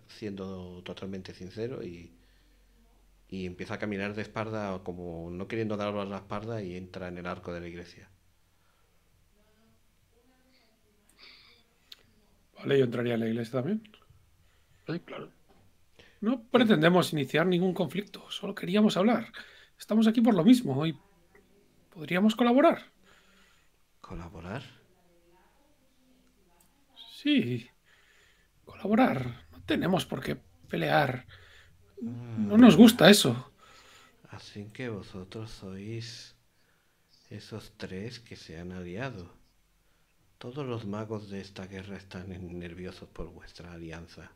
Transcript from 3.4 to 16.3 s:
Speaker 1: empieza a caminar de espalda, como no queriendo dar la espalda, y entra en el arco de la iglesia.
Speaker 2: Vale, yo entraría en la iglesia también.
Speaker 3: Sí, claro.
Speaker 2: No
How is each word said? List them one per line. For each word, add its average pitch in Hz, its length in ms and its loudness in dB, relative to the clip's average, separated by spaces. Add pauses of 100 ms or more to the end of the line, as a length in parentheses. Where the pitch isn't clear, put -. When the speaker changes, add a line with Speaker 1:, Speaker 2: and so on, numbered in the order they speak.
Speaker 1:
empieza 90 300 -10
a 98 40 -14
caminar 101 340 -6
de 107 80 -8
espalda, 104 640 -8
como 87 480 -12
no 90 160 -10
queriendo 110 300 -4
dar 104 160 -4
la 98 240 -6
espalda, 107 440 -10
y 90 140 -10
entra 92 320 -12
en 87 100 -10
el 87 80 -12
arco 90 280 -8
de 85 80 -10
la 87 60 -12
iglesia. 85 420 -18 (4000)
Speaker 2:
Vale, 139 200 2
yo 131 80 6
entraría 120 300 -2
en 113 60 -2
la 113 60 -2
iglesia 113 260 -4
también. 165 280 -2 (1040)
Speaker 3:
Sí, 170 120 -6
claro. - 320 -16 (880)
Speaker 2:
No 220 160 0